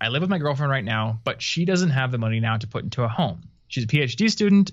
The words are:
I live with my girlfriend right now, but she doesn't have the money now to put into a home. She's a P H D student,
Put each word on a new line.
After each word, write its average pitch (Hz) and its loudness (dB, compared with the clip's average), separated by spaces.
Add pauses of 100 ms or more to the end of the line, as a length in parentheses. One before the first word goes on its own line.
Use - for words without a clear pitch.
I 110 -2
live 131 -2
with 185 0
my 190 0
girlfriend 143 0
right 135 -2
now, 110 -2
but - -4
she - -2
doesn't 180 2
have 131 0
the 123 -2
money 113 0
now 113 0
to 113 -6
put - -8
into 120 -4
a 113 0
home. 113 -4 (200)
She's 123 -4
a - -4
P 147 2
H 131 -2
D 220 2
student, 202 4